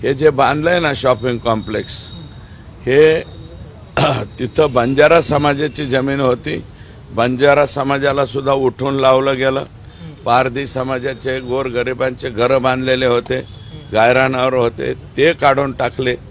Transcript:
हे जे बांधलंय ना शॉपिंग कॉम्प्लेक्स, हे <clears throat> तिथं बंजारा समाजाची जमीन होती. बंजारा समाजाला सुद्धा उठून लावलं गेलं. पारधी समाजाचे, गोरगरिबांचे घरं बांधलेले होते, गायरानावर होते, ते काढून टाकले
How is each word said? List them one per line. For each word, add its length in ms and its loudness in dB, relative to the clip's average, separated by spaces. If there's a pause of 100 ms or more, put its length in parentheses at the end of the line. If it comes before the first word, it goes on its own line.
हे 120 0
जे 160 2
बांधलंय 500 2
ना 160 0
शॉपिंग 420 0
कॉम्प्लेक्स, 540 -4 (920)
हे 340 4 (800)
<clears throat> 400 -2
तिथं 340 0
बंजारा 500 4
समाजाची 640 -2
जमीन 340 -2
होती. 440 -2 (460)
बंजारा 560 2
समाजाला 600 -2
सुद्धा 260 -4
उठून 420 -2
लावलं 420 2
गेलं. 280 -2 (600)
पारधी 420 0
समाजाचे, 760 -6
गोरगरिबांचे 920 -4
घरं 320 0
बांधलेले 440 0
होते, 340 -2 (520)
गायरानावर 640 2
होते, 400 -2
ते 380 0
काढून 400 0
टाकले 440 -4 (140)